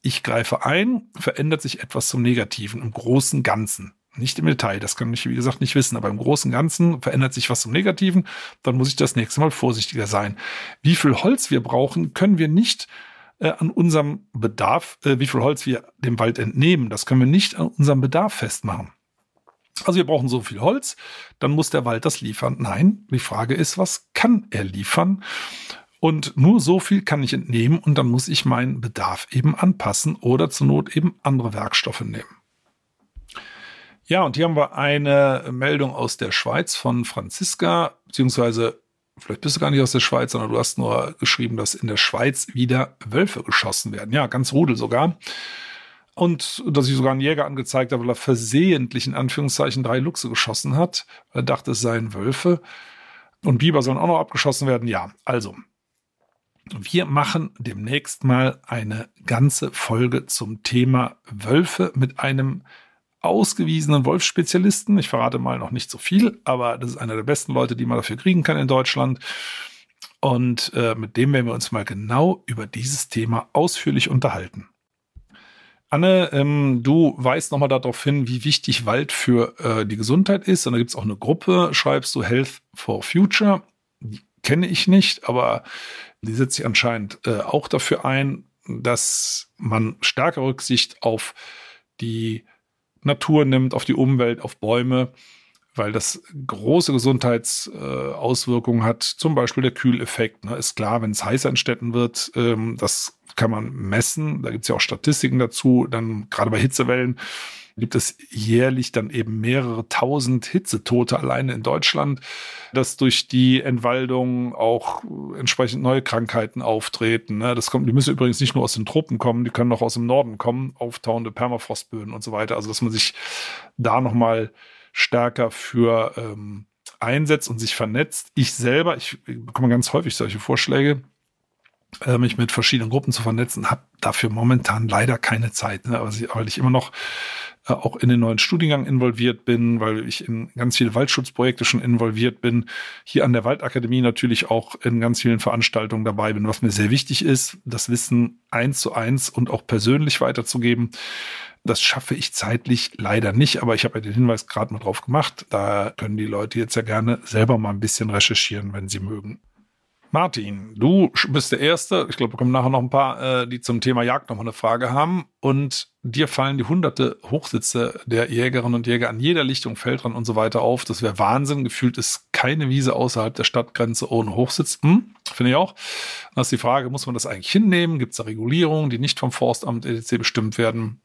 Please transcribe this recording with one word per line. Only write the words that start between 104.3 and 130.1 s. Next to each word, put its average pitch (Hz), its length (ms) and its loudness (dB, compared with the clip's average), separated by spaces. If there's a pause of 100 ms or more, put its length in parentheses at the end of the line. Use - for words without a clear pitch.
da 120 80 -6
gibt's 113 160 -6
ja - 80 2
auch - 60 0
Statistiken - 580 0
dazu, 127 500 4
dann 113 420 -4
gerade 110 200 0
bei 110 80 2
Hitzewellen 123 640 0 (580)
gibt 110 160 -2
es - 220 -2 (140)
jährlich 120 600 2
dann 107 200 -2
eben 110 320 -4
mehrere 120 480 0
tausend 127 560 0
Hitzetote 120 720 0
alleine 65 340 -2
in 110 100 -6
Deutschland, 143 600 0 (500)
dass 127 240 0
durch - 320 2
die 127 320 6
Entwaldung 127 960 -2
auch - 480 0 (360)
entsprechend 127 440 0
neue 131 180 2
Krankheiten 117 640 -2
auftreten, 113 760 0
ne? 120 180 0
Das 117 160 -2
kommt, 135 160 2
die 117 60 2
müssen 139 220 4
übrigens 123 260 2
nicht 131 140 2
nur 127 100 2
aus - 80 0
den 110 140 -4
Tropen 156 320 0
kommen, 120 260 0
die 117 60 -4
können 120 240 2
auch - 80 0
aus 113 100 0
dem 117 140 -2
Norden 120 320 2
kommen, 131 400 -2
auftauende 117 520 -4
Permafrostböden 113 840 -6
und 110 100 -12
so 113 80 -10
weiter. 107 240 -2
Also, 104 120 -6
dass 107 120 -4
man 117 100 0
sich 107 220 0 (640)
da 113 240 2
nochmal 113 520 2 (400)
stärker 120 580 0
für, 117 640 2
ähm, 104 480 -12 (340)
einsetzt 147 520 2
und 113 80 -6
sich 113 180 -4
vernetzt. 120 580 -4
Ich 131 200 2
selber, 147 420 2
ich - 300 -10
bekomme 120 420 -2
ganz 123 240 2
häufig 147 240 -2